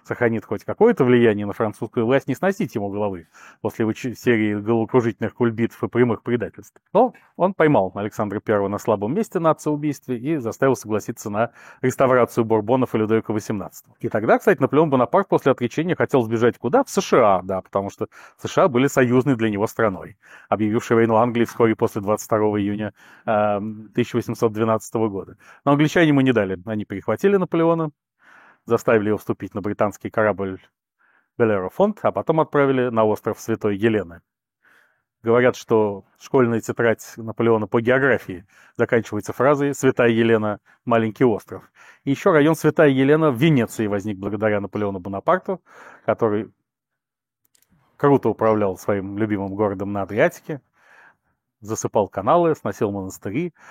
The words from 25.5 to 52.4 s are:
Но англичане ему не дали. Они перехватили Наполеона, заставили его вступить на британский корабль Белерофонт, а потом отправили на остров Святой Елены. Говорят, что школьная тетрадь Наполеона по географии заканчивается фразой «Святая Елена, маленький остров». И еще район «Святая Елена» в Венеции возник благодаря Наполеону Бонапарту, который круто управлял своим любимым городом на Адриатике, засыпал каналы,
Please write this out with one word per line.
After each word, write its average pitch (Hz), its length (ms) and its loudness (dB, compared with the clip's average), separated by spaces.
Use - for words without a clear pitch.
Но 143 80 2
англичане 156 340 2
ему 143 140 4
не 131 100 4
дали. 98 340 0
Они 107 200 -6
перехватили 110 500 -2
Наполеона, 165 560 -2
заставили 110 460 0
его 104 80 0
вступить - 360 -8
на 107 60 -8
британский 104 500 -4
корабль 98 480 -2
Белерофонт, 110 640 0
а 107 120 0
потом 160 260 -2
отправили 135 480 0
на 113 160 0
остров 107 380 -2
Святой 107 340 -2
Елены. 95 460 -2
Говорят, 117 360 2
что 107 480 0
школьная 117 440 2
тетрадь 117 560 -2
Наполеона 113 500 0
по 120 140 0
географии 117 640 0
заканчивается 113 560 -2
фразой 143 420 0
«Святая 123 360 2
Елена, 113 500 2
маленький 113 400 2
остров». 95 440 -4
И 139 60 0
еще 185 200 0
район 156 240 4
«Святая 151 340 4
Елена» 143 420 2
в 120 40 -2
Венеции 120 520 2
возник 101 300 -4
благодаря 101 440 -2
Наполеону 101 380 -6
Бонапарту, 123 640 -4
который 110 480 -2
круто 139 320 4
управлял 104 480 2
своим 98 400 -4
любимым 101 380 -2
городом 101 360 -2
на 101 120 -4
Адриатике, 135 580 -2
засыпал 107 480 -4
каналы, 151 460 0